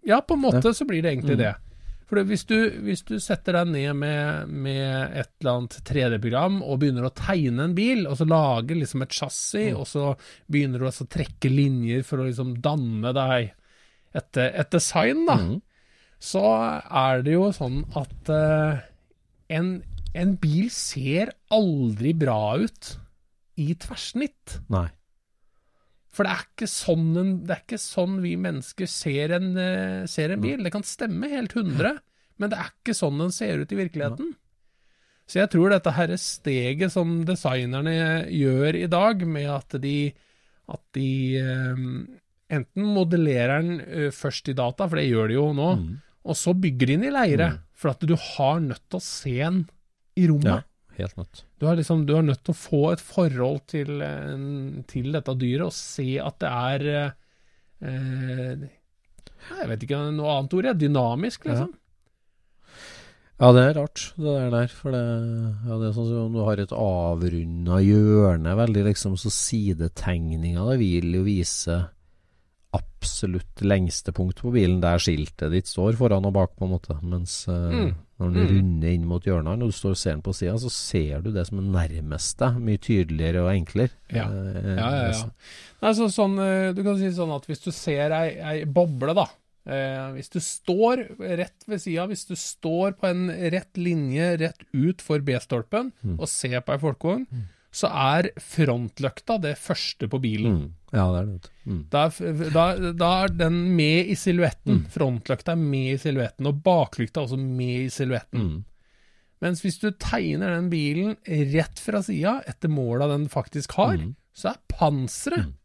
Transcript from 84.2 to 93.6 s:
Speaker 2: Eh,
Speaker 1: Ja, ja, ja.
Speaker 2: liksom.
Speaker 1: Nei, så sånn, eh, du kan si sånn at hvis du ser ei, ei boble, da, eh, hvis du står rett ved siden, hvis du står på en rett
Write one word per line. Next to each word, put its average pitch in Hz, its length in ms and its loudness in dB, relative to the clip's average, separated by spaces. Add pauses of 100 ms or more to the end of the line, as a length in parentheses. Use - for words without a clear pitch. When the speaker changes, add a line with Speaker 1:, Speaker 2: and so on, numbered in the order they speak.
Speaker 2:
Eh, 95 460 -4
Speaker 1:
Ja, - 0 -
ja, 113 140 0 (120)
ja. 117 80 0
Speaker 2:
liksom. 110 220 -4 (500)
Speaker 1:
Nei, 220 100 4
så 226 160 2
sånn, 196 300 2
eh, 190 340 2
du 196 120 -4
kan 202 120 2
si 190 140 0
sånn 170 240 -2
at 139 120 -6
hvis 151 180 -6
du 175 80 -4
ser 151 400 -2
ei, 160 260 -2 (220)
ei 160 40 -6
boble, 147 500 2
da, 180 120 4 (400)
eh, 135 460 -4
hvis 135 180 -14
du 180 100 -4
står 214 800 0
rett 180 500 -6
ved 208 100 -4
siden, 170 300 -4
hvis 208 180 -8
du 185 80 -8
står 170 640 -2
på - 60 -6
en 180 240 0
rett 175 480 -4